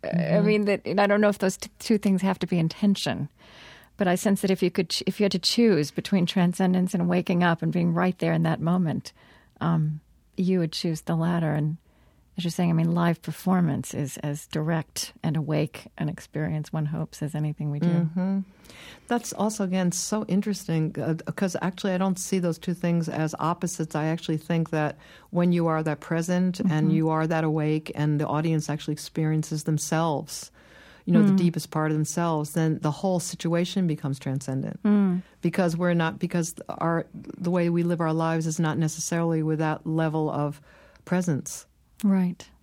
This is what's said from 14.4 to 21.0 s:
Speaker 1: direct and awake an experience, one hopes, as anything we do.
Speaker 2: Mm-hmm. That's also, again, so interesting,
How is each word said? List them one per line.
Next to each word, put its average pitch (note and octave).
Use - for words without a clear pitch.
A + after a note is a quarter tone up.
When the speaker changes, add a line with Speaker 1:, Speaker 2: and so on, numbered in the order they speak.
Speaker 1:
direct -
and D#3+
awake D3+
an D#3
experience, D#3
one D#3
hopes, D#3+
as D3
anything D3+
we D3
do. E3
Speaker 2:
Mm-hmm. F3
That's A#3+
also, G#3+
again, F#3
so G#3+
interesting, F3